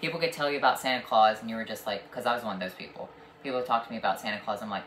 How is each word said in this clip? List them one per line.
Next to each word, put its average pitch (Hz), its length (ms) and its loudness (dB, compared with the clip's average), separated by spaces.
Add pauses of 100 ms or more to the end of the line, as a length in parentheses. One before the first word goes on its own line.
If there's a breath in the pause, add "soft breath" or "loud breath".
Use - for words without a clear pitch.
people 165 180 -2
could 165 140 0
tell 147 180 0
you 143 80 0
about 127 220 4
Santa 127 240 0
Claus, 110 360 6
and 113 80 -8
you 113 60 -4
were 113 100 -4
just 107 220 -8
like, 101 240 -6
'cause 117 160 -4
I 120 80 4
was 123 80 -4
one 104 120 -4
of 92 60 -6
those 92 140 -6
people. - 340 -12 (340 loud breath)
People 127 200 -2
talk 117 240 2
to - 40 -12
me 113 80 -6
about 98 220 0
Santa 107 200 -4
Claus, 104 200 -4
I'm 110 100 -8
like, 95 160 -4